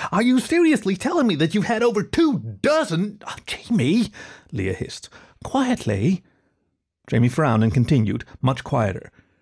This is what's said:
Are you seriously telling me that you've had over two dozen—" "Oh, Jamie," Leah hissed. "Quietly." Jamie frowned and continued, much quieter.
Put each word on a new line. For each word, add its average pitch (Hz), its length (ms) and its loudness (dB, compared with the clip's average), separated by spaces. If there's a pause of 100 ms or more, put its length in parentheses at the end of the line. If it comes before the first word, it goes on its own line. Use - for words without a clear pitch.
Are 190 120 0
you 254 180 2
seriously 302 560 2
telling 294 320 0
me 180 80 0
that 151 180 0
you've 202 120 0
had 226 180 0
over 233 180 2
two 185 600 0
dozen—" 208 680 0
"Oh, - 80 -12 (100)
Jamie," 202 680 0 (400)
Leah 95 180 -4
hissed. - 380 -10 (340)
"Quietly." 185 800 0 (840)
Jamie 120 200 2
frowned 120 340 2
and 113 120 2
continued, 117 500 2 (180)
much 131 220 -2
quieter. 113 480 -2 (300)